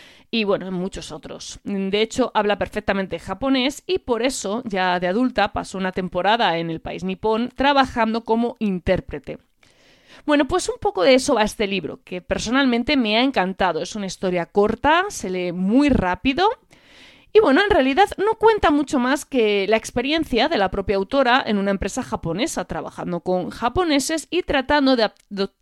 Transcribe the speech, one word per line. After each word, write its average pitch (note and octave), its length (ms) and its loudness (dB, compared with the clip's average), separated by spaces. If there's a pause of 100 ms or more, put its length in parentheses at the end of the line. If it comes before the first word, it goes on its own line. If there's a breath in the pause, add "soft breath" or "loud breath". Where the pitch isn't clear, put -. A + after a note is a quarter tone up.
(320 loud breath)
y, A3+ 120 0
bueno, F#3+ 240 -2
en F#3+ 80 -6
muchos F3+ 360 -8
otros. - 520 -14
De G3 380 -2
hecho, A3+ 340 -2
habla G#3 220 2
perfectamente G3 600 -4
japonés C4 680 -2
y F#4 120 -2
por A3+ 220 -4
eso, A#3 440 -4
ya F#3 340 0
de F3 80 -2
adulta, G#3+ 440 0
pasó F3+ 260 -8
una F#3 140 -4
temporada F#3 680 0
en E3 120 -4
el D#3+ 100 -6
país - 240 -10
nipón A3 500 -2
trabajando C4 720 0
como A#3 360 -2
intérprete. F3+ 800 -4 (840 soft breath)
Bueno, D4 220 4
pues F4+ 220 -2
un B4 100 -6
poco F#4+ 240 -2
de C4+ 120 8
eso C4 200 2
va G#3+ 80 2
este G#3 240 -2
libro, F#3+ 360 -6
que F3+ 180 -10
personalmente B3 760 0
me A3 220 2
ha B3 60 4
encantado. F#3 580 0
Es - 140 -8
una G3+ 100 -6
historia F3+ 400 -4
corta, C4+ 640 2
se G3+ 200 -8
lee F3+ 220 -4
muy G#3+ 380 2
rápido B3+ 580 2 (840 loud breath)
y, G#3+ 100 8
bueno, D4+ 200 6
en G#4 80 2
realidad D4+ 380 4 (100)
no G#4+ 220 0
cuenta G#4 320 4
mucho D4 260 0
más B3 280 0
que G#3 420 2
la G#3 80 2
experiencia C4+ 720 -2
de D#4+ 100 -2
la F#3+ 140 0
propia G3 240 -2
autora B3 500 2
en G#3 120 0
una G3 140 0
empresa G3 300 -4
japonesa, G3+ 640 -6
trabajando F3 560 -8
con F3+ 300 -2
japoneses D4 840 -2
y F4 120 -2
tratando C4+ 520 2
de A3+ 80 2
ap-, - 140 -4 (120)
de G3 200 -4 (120)